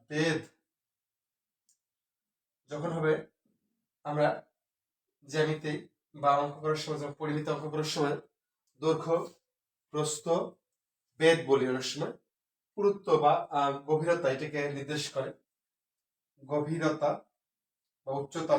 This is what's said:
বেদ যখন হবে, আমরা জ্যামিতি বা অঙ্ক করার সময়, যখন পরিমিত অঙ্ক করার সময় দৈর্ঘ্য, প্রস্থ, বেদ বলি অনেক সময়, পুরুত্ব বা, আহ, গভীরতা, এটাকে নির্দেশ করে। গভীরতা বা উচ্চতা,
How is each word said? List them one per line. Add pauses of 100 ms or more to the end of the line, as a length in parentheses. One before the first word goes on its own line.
বেদ (2250)
যখন
হবে, (960)
আমরা (1000)
জ্যামিতি (480)
বা (100)
অঙ্ক
করার
সময়,
যখন
পরিমিত
অঙ্ক
করার
সময় (680)
দৈর্ঘ্য, (760)
প্রস্থ, (960)
বেদ (120)
বলি
অনেক
সময়, (600)
পুরুত্ব (160)
বা, (240)
আহ, (180)
গভীরতা,
এটাকে (160)
নির্দেশ (120)
করে। (1200)
গভীরতা (920)
বা (100)
উচ্চতা,